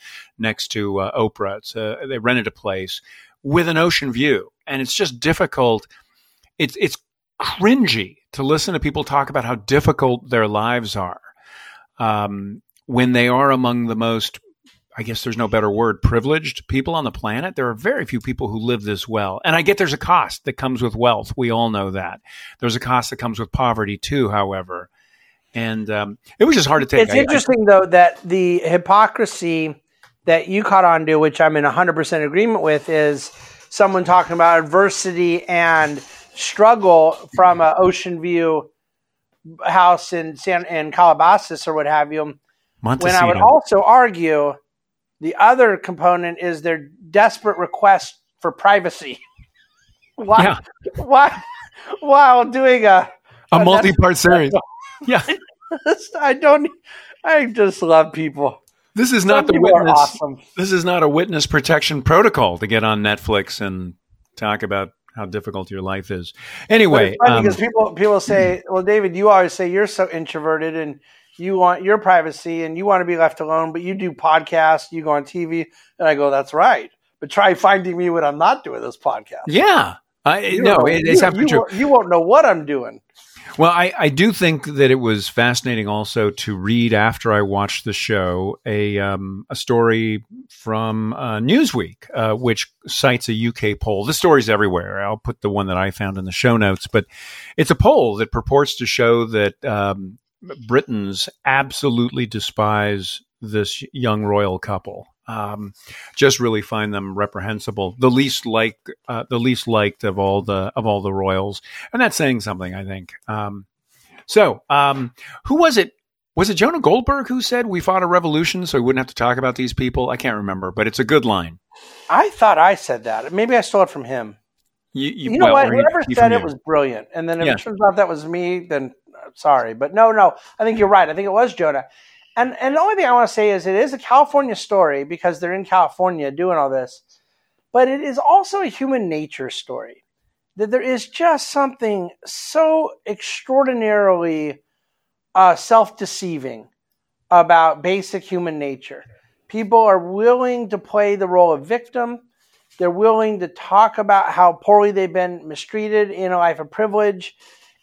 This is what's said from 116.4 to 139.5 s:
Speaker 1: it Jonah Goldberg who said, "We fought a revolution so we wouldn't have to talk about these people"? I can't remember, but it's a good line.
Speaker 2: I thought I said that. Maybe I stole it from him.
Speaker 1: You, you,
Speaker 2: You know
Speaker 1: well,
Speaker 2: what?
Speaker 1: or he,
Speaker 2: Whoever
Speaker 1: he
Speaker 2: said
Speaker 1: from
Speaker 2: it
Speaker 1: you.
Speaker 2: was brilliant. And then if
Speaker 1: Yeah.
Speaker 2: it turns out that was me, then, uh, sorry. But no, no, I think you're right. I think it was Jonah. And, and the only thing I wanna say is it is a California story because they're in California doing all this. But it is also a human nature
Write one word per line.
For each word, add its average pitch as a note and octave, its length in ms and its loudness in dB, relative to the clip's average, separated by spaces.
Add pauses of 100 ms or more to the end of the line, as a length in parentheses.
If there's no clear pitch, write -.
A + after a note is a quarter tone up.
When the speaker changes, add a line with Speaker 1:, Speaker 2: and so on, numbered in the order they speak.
Speaker 1:
it G#3 60 -2
Jonah C#4 260 0
Goldberg B3 480 0
who B3 140 -4
said, A#3+ 240 -4
"We F#3 140 -4
fought F#3 220 0
a F3+ 40 -2
revolution E3+ 580 0
so D3+ 140 -2
we A#2+ 80 0
wouldn't C3 140 0
have B2+ 80 -6
to - 60 -20
talk A#2+ 220 0
about B2+ 200 -4
these B2+ 180 -6
people"? B2+ 340 -4
I A#2+ 80 -4
can't A#2 200 -4
remember, F#2+ 340 -8
but G#2 160 -2
it's A2 120 -8
a C3+ 60 0
good B2+ 220 2
line. F2 320 -2 (500)
Speaker 2:
I E4 220 2
thought G#3+ 260 2
I F3 200 6
said A#2 280 -8
that. A#2 260 -8
Maybe A3 240 -2
I A#3 60 4
stole G3 220 2
it F#3 80 0
from C#3 140 -12
him. A#2 340 -10 (560)
Speaker 1:
You, C#3 160 -6
you, - 220 -8
Speaker 2:
You B3+ 60 -2
know F#4 80 6
Speaker 1:
well, - 80 8
Speaker 2:
what? C#4 140 6
Speaker 1:
or A#3+ 60 -2
he, - 60 2
Speaker 2:
Whoever E4 280 2
Speaker 1:
he B3 60 -4
Speaker 2:
said A#3+ 80 4
Speaker 1:
from A#3 100 6
Speaker 2:
it A#3+ 60 2
Speaker 1:
you. - 60 -8
Speaker 2:
was D3+ 100 -8 (100)
brilliant. C#3 500 -2
And E3 140 -8
then E3 120 -4
if E3 60 0
Speaker 1:
Yeah. C#3 60 2
Speaker 2:
it G#2+ 60 -2
turns G#3 280 -10
out F#3+ 100 2
that G3 120 2
was D#3 160 -8
me, F3 360 -6
then, C#3+ 340 -8 (200)
uh, - 200 -20
sorry. A#2+ 400 2
But C3+ 180 -6
no, A3 180 6
no, G#3 260 4 (220)
I A3 60 0
think A3+ 140 -2
you're G3+ 100 4
right. F#3+ 180 6
I D3+ 60 -4
think F#3+ 140 -6
it G3 60 -4
was A3+ 200 2
Jonah. D3+ 320 -4 (520)
And, B3 240 -2
and C4+ 160 0
the D#4 40 2
only G#4 140 0
thing F#4+ 100 0
I B3+ 60 2
wanna A#3+ 160 4
say G#3+ 240 0
is F3+ 160 -2
it F#3+ 80 -2
is B3+ 180 0
a C4 60 -10
California C#4 560 2
story D#3+ 480 0
because D#3+ 380 -6
they're F3 140 -6
in F#3+ 100 -6
California F3 640 0
doing E3+ 260 -2
all C#3 140 0
this. C3 320 -6 (720)
But B3+ 160 4
it C4+ 120 -4
is C#4+ 160 -6
also F#4+ 460 2
a E4 60 -4
human C4 400 -4
nature D3+ 420 -8